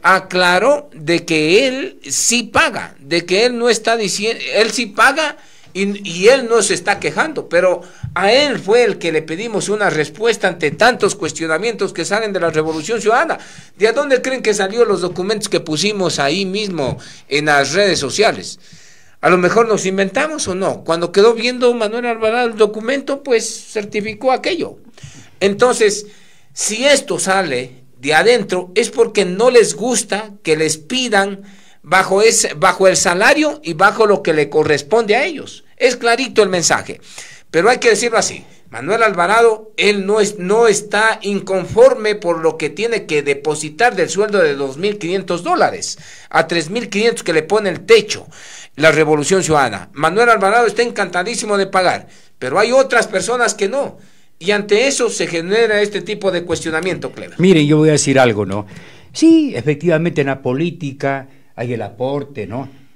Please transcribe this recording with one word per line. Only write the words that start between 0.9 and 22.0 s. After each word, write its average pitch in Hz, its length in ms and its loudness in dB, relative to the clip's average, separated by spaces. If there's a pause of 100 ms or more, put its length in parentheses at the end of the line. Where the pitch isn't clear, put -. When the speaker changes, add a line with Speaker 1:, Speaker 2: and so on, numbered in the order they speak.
Speaker 1:
de 160 320 -2
que 170 420 2
él 262 320 -6 (100)
sí - 360 -2
paga, 202 560 -2
de 165 240 -2
que 185 220 2
él 247 120 -2
no 233 100 0
está 226 280 0
diciendo, 208 460 -4 (120)
él 214 160 4
sí 240 160 -4
paga 262 500 0 (360)
y, 202 360 -6
y 175 200 2
él 254 200 4
no 226 140 2
se 190 120 0
está 196 260 -2
quejando, 220 480 -4
pero 180 320 2 (340)
a 185 180 2
él 269 280 2
fue 226 240 2
el 202 140 -2
que 170 120 -4
le 156 120 0
pedimos 185 460 -6
una 202 220 0
respuesta 202 560 -2
ante 160 240 -2
tantos 214 460 2
cuestionamientos 180 760 -4
que 170 120 -6
salen 208 280 -4
de 190 60 -2
la 165 120 0
Revolución 156 500 -4
Ciudadana. 240 380 0 (380)
¿De 202 120 2
a 233 40 2
dónde 277 300 0
creen 262 200 -4
que 214 120 0
salió 208 300 0
los 196 160 0
documentos 190 480 -4
que 175 120 0
pusimos 165 600 -2
ahí 160 260 0
mismo 185 520 -6 (300)
en 147 180 0
las 139 260 2
redes 185 260 2
sociales? 131 640 -2 (600)
A 151 100 4
lo 185 80 4
mejor 185 280 2
nos 196 200 -2
inventamos 196 600 -2
o 185 80 -4
no. 180 300 -4
Cuando 165 260 -2
quedó 202 240 6
viendo 240 400 0
Manuel 233 320 -4